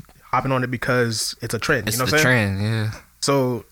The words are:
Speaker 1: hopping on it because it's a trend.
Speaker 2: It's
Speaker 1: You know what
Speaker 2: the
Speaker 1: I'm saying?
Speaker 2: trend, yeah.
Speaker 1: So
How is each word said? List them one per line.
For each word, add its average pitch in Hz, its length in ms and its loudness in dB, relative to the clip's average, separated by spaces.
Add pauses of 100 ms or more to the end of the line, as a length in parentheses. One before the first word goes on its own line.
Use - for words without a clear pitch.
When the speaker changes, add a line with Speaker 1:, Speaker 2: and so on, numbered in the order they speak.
(300)
Speaker 1:
hopping 131 220 0
on 127 120 0
it 123 60 -4
because 120 720 0
it's 110 120 -6
a 113 40 -2
trend. 117 300 0
Speaker 2:
It's 113 80 0
Speaker 1:
You 123 40 -2
know 127 40 0
what - 80 0
Speaker 2:
the 151 60 4
Speaker 1:
I'm 156 40 4
saying? 107 360 2
Speaker 2:
trend, 104 40 -2 (320)
yeah. - 60 -16 (200)
Speaker 1:
So 127 520 0